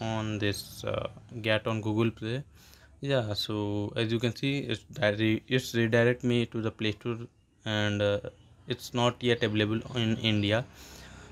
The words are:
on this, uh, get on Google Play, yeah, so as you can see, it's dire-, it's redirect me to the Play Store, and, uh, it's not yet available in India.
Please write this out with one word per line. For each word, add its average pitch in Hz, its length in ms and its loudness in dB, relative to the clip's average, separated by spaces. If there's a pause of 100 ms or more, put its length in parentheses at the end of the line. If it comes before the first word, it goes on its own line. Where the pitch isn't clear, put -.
on 110 380 -2
this, 101 440 -4
uh, 107 260 -4 (320)
get 110 260 2
on 110 140 0
Google 110 280 2
Play, 113 340 -4 (580)
yeah, 127 320 0
so 104 640 -2
as 113 160 0
you 117 80 2
can 117 160 0
see, 139 240 -2
it's - 240 -6 (100)
dire-, 110 540 2
it's 127 280 0
redirect 117 480 4
me 120 240 2
to 117 140 -6
the 110 100 -2
Play 107 220 -2
Store, 117 260 -6 (460)
and, 104 360 2
uh, 104 180 4 (500)
it's - 240 -8
not 120 280 2
yet 120 220 2
available 107 380 2 (160)
in 113 200 2
India. 107 480 2 (680)